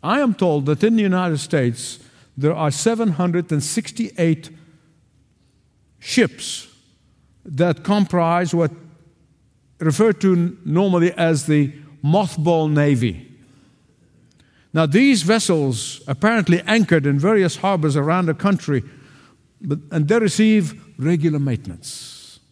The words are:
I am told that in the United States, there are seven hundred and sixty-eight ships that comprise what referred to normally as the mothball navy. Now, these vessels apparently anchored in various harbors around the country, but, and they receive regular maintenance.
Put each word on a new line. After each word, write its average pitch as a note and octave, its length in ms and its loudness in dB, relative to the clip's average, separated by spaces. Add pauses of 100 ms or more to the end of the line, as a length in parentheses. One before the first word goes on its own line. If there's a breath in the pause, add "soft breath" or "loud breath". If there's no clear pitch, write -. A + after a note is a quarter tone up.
I G#3 180 0
am B3 140 2
told D3+ 320 0
that D3+ 180 0
in A3+ 120 4
the G#3+ 60 2
United F3+ 360 0
States, B2+ 600 -4 (380 soft breath)
there D3 180 0
are D3+ 160 -2
seven A3+ 420 -2
hundred F3 380 -2
and D3 120 0
sixty-eight - 880 -4 (1500 soft breath)
ships - 720 -4 (760)
that E3 380 -2
comprise F3 720 0
what E3+ 160 2 (1080)
referred F#3 420 0
to F3+ 440 0
normally F3 480 2
as D#3+ 340 0
the D3 260 2 (320 loud breath)
mothball E3 680 0
navy. C#3 560 0 (1500 soft breath)
Now, D#3+ 140 2
these A3+ 360 4
vessels D#3 840 0
apparently F3 600 2
anchored F3+ 400 2
in C#3+ 120 0
various F#3+ 380 2
harbors D#3+ 400 -2
around E3 300 0
the D#3+ 80 0
country, D#3+ 500 -2 (760 loud breath)
but, D3 180 -4 (120)
and D#3+ 160 -2
they G#3+ 120 2
receive G#3+ 600 2 (180)
regular D3+ 400 0
maintenance. - 1000 -8 (120)